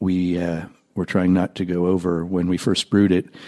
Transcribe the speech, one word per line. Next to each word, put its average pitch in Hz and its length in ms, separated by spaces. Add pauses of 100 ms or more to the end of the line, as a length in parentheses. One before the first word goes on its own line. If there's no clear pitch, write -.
we, 90 380
uh, 85 260 (300)
were 92 120
trying 90 280
not 90 220
to 95 100
go 87 200
over 87 380
when 87 240
we 90 80
first - 340
brewed 101 220
it. 90 140 (220)